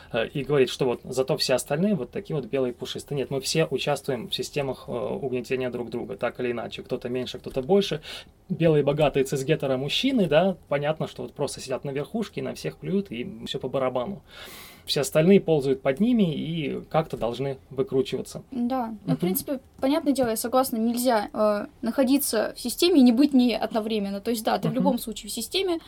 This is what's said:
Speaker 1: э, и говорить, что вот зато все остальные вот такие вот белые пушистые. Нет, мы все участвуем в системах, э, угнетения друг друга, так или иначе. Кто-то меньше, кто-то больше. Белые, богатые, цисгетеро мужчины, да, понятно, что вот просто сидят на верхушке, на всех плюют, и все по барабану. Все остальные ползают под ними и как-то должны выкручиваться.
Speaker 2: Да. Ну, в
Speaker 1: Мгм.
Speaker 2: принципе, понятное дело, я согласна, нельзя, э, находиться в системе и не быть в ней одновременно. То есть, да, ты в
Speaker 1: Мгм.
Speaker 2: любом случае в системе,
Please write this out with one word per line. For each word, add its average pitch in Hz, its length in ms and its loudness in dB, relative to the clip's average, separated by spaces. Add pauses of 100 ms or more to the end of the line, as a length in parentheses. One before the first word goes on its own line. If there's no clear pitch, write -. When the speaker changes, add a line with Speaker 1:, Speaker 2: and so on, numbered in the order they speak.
(140)
Speaker 1:
э, 113 140 -2
и 143 160 -6
говорить, 131 260 2
что - 160 -2
вот 117 180 0
зато 131 340 -2
все 127 180 0
остальные 175 400 0
вот 123 160 -6
такие - 240 -8
вот 135 100 -4
белые 127 260 -2
пушистые. 127 460 -8
Нет, 123 140 -4
мы 139 100 -2
все 160 240 0
участвуем 135 640 -4
в - 60 -6
системах, 131 520 -6
э, - 40 -10
угнетения 123 800 -4
друг 117 180 -6
друга, 110 260 -8
так - 240 -4
или 123 120 -2
иначе. 110 320 -8
Кто-то 123 260 -6
меньше, - 300 -6
кто-то 135 240 -6
больше. 180 380 2 (480)
Белые, 160 340 4
богатые, 143 420 4
цисгетеро 135 520 0
мужчины, 196 500 2
да, 175 300 4 (100)
понятно, 143 400 -2
что - 160 -10
вот 120 100 -12
просто - 260 -4
сидят 127 260 -6
на 143 40 -6
верхушке, 143 540 -4
на 123 100 -6
всех 151 240 -10
плюют, 190 340 -2
и 120 160 -6 (200)
все 185 100 -6
по 139 100 -6
барабану. 127 540 -4 (640)
Все - 160 0
остальные 165 400 6
ползают 139 420 2
под 139 160 2
ними 208 360 4
и 131 540 -4
как-то 160 260 0
должны 120 420 -4 (120)
выкручиваться. 131 720 -2 (100)
Speaker 2:
Да. 240 360 -2 (180)
Ну, 170 80 0
в 156 40 0
Speaker 1:
Мгм. - 20 -8
Speaker 2:
принципе, 190 400 -2 (200)
понятное 285 340 2
дело, 247 160 2
я 220 60 0
согласна, 240 420 0
нельзя, 233 540 2
э, 208 360 0 (160)
находиться 247 760 2
в - 20 -12
системе 339 400 4
и 254 40 10
не 247 80 10
быть 277 220 6
в - 20 6
ней 247 200 4
одновременно. 214 640 -2
То 226 120 -4
есть, 226 120 -2
да, 240 140 2
ты - 100 -2
в - 40 0
Speaker 1:
Мгм. 226 40 -2
Speaker 2:
любом 254 240 2
случае 208 300 -10
в - 40 -10
системе, 349 540 -2